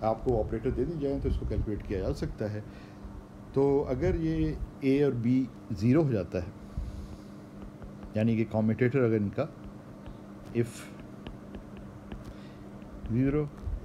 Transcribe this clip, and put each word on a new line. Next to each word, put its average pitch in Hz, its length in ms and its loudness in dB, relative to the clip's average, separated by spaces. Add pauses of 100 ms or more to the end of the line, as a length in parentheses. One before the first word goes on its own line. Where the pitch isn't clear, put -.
आपको 113 400 4
operator 117 280 0
दे 123 140 2
दिए 165 120 -2
जाएँ, 139 240 0
तो 131 80 2
इसको - 160 0
calculate 104 420 0
किया 98 120 0
जा 113 140 0
सकता - 380 -2
है। 104 100 -4 (920)
तो 139 260 6
अगर 147 340 2
ये 160 420 2 (260)
A 139 220 6
और 123 160 2
B 127 240 6 (300)
zero 123 280 6
हो 135 80 4
जाता 95 280 0
है, 87 140 -6 (1600)
यानी 113 200 4
कि 110 80 4
commutator 110 540 4
अगर 113 160 6
इनका, 104 380 0 (1000)
if 120 140 2 (2500)
zero, 139 340 4 (380)